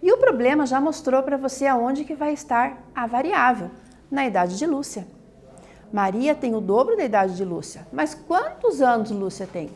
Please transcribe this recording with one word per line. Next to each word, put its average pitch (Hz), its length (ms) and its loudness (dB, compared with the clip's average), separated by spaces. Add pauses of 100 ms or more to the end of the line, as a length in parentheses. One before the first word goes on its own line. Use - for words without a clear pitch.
E 370 120 6
o 508 40 6
problema 294 480 4
já 262 160 0
mostrou 269 440 0
para 277 120 -2
você 262 300 -2
aonde 269 380 0
que 311 100 -8
vai 294 180 -4
estar 262 520 -2 (100)
a 247 100 -6
variável, 247 680 0 (380)
na 277 160 -2
idade 185 320 0
de 240 80 -2
Lúcia. 277 420 -4 (880)
Maria 208 420 0
tem 262 200 -2
o 220 60 0
dobro 220 360 2
da 392 80 0
idade 196 320 2
de 190 80 -4
Lúcia, - 480 -10
mas 302 220 -2
quantos 381 680 0
anos 240 300 2
Lúcia 196 360 -6
tem? 165 300 -10